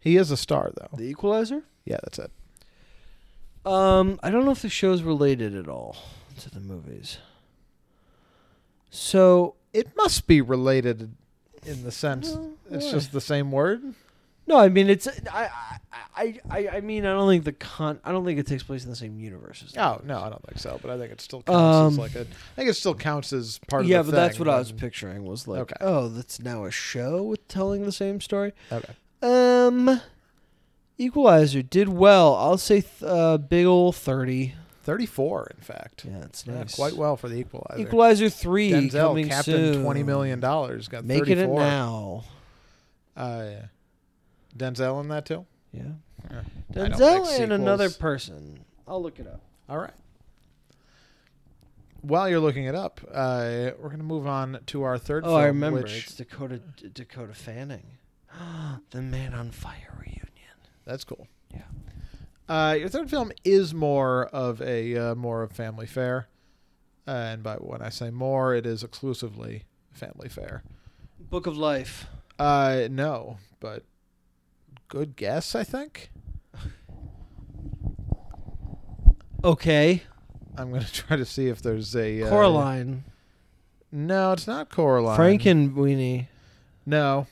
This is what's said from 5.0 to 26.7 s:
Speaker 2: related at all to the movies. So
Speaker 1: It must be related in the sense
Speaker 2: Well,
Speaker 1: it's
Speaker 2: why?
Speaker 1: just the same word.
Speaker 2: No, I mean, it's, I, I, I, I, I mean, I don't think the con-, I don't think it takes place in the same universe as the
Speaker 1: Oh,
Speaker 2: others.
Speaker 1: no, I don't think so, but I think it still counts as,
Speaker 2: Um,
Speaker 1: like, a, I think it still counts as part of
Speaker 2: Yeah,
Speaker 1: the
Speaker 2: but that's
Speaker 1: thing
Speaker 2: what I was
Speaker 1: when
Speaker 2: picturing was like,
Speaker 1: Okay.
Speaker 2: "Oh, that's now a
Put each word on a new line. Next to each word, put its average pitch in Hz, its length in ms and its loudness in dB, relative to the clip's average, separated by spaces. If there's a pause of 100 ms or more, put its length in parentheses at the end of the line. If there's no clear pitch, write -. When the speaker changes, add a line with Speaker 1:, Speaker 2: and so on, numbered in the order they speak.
Speaker 2:
related 139 520 0
at 90 120 -10
all 60 280 -12 (440)
to - 100 -18
the - 100 -16
movies. 80 600 -14 (1700)
So 180 680 6 (180)
Speaker 1:
It - 220 -2
must - 300 0
be 156 160 8
related 123 720 0 (520)
in 135 180 -12
the 123 80 -10
sense 143 400 -6
Speaker 2:
Well, 311 220 -10 (180)
Speaker 1:
it's 285 140 -6
Speaker 2:
why? 285 60 -6
Speaker 1:
just 143 200 -4
the 139 100 -6
same 143 300 -4
word. 208 420 -2 (540)
Speaker 2:
No, 320 100 6
I 202 120 10
mean, 196 200 4
it's, 196 180 4 (240)
I, 202 180 -6
I, 117 300 -12 (360)
I, 226 240 -6 (120)
I, 202 160 -4 (100)
I 202 40 -6
mean, 214 240 -4
I 190 80 0
don't 196 140 4
think 175 180 6
the 151 80 -2
con-, - 500 -8
I 156 80 -6
don't 185 140 -2
think 156 140 -2
it 143 60 -2
takes 135 180 -4
place 131 200 -10
in 123 80 -12
the 120 40 -12
same 110 240 -12
universe 92 460 -16
as - 80 -20
the - 100 -2
Speaker 1:
Oh, 135 100 2
Speaker 2:
others. - 140 -10
Speaker 1:
no, 135 140 -6
I 107 80 -8
don't - 160 -16
think - 140 -16
so, 127 220 -10
but 123 100 -10
I 123 80 -8
think 117 120 -12
it - 80 -20
still - 220 -16
counts 175 180 4
as, 156 340 8
Speaker 2:
Um, 147 40 0
Speaker 1:
like, 113 180 -4
a, 120 60 -6
I - 340 -14
think 262 140 0
it 202 60 2
still 180 180 -2
counts 147 400 -4
as 117 340 -6
part 139 160 0
of 175 60 2
Speaker 2:
Yeah, 180 140 6
Speaker 1:
the 160 80 -2
Speaker 2:
but 151 60 2
that's 170 200 2
Speaker 1:
thing 170 80 -2
Speaker 2:
what 147 80 4
I 127 60 4
was 120 120 -6
Speaker 1:
when 110 80 -14
Speaker 2:
picturing 101 460 -10
was 104 220 -10
like, 110 140 -6
Speaker 1:
Okay. - 200 -10
Speaker 2:
"Oh, 160 280 0
that's 117 300 -12
now 117 260 -8
a 92 60 -8